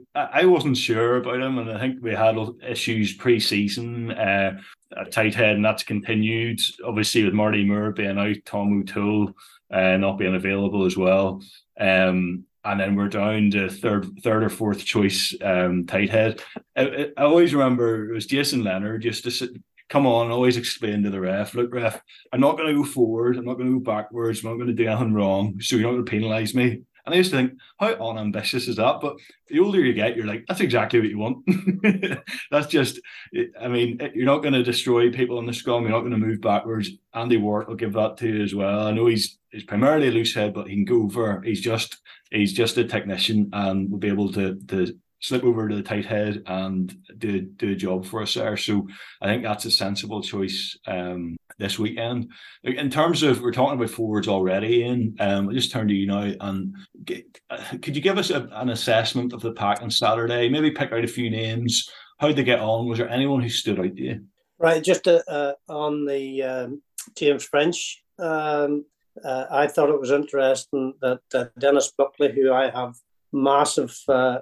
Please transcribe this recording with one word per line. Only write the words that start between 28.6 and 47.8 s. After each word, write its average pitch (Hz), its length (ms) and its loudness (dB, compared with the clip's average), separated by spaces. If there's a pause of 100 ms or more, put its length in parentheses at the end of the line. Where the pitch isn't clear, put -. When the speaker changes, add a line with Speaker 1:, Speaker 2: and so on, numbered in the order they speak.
Speaker 1:
is 120 100 -4
that? 117 240 2
But 143 140 -4 (320)
the 147 140 2
older 196 180 4
you 131 140 4
get, 107 240 0
you're 107 100 -4
like, 107 220 -6
"That's - 120 -4
exactly 117 380 2
what 107 100 4
you 101 100 -4
want." 117 280 -4 (380)
<laughs> 185 680 -2
That's 147 160 2
just, 135 320 0 (640)
I 120 80 -6
mean, 120 320 0 (120)
you're 127 140 -2
not 143 160 4
gonna 135 220 2
destroy 120 480 2
people 120 260 -2
on 117 80 -6
the 120 60 -4
scrum, 120 320 -2
you're 110 80 0
not 113 80 2
gonna 120 180 -2
move 110 220 0
backwards. 107 500 -2 (240)
Andy 117 220 2
Warwick 104 320 0
will 113 80 -10
give 107 160 -4
that 107 240 0
to 117 120 -4
you 107 140 -2
as 98 140 -4
well. 101 320 0
I - 20 0
know 113 160 2
he's, 110 320 0 (140)
he's 104 100 -14
primarily 135 460 4
a - 20 4
loose 113 240 0
head, 104 180 0
but 101 140 -10
he 101 80 -10
can 101 100 2
go 120 200 4
over. 101 380 -2
He's 107 180 -2
just, 113 380 -4 (340)
he's 104 200 2
just 113 240 0
a 120 80 4
technician 101 680 0
and 98 360 0
will 101 100 -6
be 101 100 -2
able 101 240 0
to, 95 240 -2 (100)
to 95 320 -2 (220)
slip 127 240 -2
over 110 240 2
to 104 80 -2
the 101 60 -4
tight 104 220 -4
head 104 420 -2
and 95 480 -4 (240)
do, 101 220 -2
do 98 320 -4
a 95 40 0
job 92 280 -2